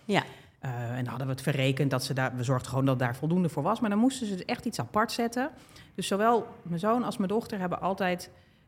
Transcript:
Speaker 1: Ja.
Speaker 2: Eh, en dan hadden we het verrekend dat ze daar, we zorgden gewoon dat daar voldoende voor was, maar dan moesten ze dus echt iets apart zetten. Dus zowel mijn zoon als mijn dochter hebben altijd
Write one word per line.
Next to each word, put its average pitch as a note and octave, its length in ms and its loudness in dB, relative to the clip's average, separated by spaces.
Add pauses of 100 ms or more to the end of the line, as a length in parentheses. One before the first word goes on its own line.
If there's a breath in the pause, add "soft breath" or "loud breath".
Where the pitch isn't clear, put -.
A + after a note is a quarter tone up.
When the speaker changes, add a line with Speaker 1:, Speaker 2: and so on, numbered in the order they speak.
Speaker 1:
Ja. G3 180 2 (360 loud breath)
Speaker 2:
Eh, A#2+ 300 -6
en B2 60 -4
dan B2+ 120 -2
hadden C3 200 -6
we C3 60 -2
het B2+ 80 -6
verrekend C3+ 500 2
dat C3 120 0
ze - 100 -4
daar, C3 220 0
we B2 80 -2
zorgden B2+ 260 0
gewoon C3+ 160 2
dat C3 140 2
daar B2+ 160 0
voldoende E3+ 340 2
voor C#3 140 -2
was, G#3+ 160 0
maar A3+ 100 0
dan G3+ 100 2
moesten B3+ 280 2
ze G3 80 -4
dus F3+ 100 -8
echt - 200 -4
iets - 140 -4
apart G#3+ 320 0
zetten. B3 380 -2 (460 loud breath)
Dus F#3 120 -4
zowel G#3+ 400 4 (140)
mijn E3+ 180 -4
zoon A3 240 2
als G3+ 140 -2
mijn F#3+ 120 2
dochter A3 300 -2
hebben F3+ 220 -2
altijd F3+ 500 -2 (360 soft breath)